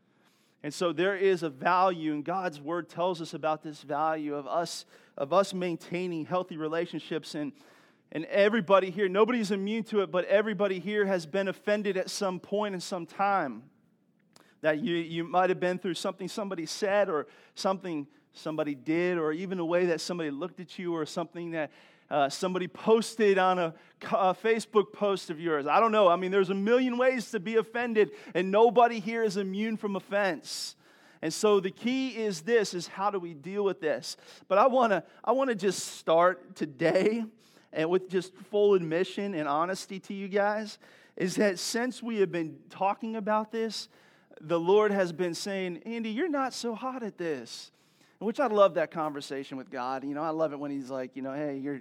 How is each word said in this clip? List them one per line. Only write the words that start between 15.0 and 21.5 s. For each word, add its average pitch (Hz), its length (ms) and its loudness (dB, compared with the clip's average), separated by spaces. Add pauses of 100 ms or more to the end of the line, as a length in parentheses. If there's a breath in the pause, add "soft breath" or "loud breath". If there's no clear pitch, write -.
might 180 280 2
have 175 100 -2
been 180 180 0
through 180 160 -4
something 185 320 -6
somebody 190 400 -6
said 196 420 2
or 151 200 -2 (260 loud breath)
something 180 540 -4 (240 soft breath)
somebody 151 420 -4
did, 170 420 0
or 156 160 0
even 185 260 -6
the 170 60 -2
way 175 220 2
that 160 140 0
somebody 170 320 -4
looked 160 260 -8
at 180 180 -16
you, 175 160 -4
or 160 140 -2
something 170 460 -8